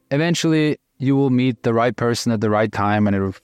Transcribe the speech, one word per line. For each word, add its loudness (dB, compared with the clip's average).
Eventually, 0
you 0
will 2
meet 0
the 0
right 2
person -2
at -2
the 0
right 2
time 0
and 0
it'll -2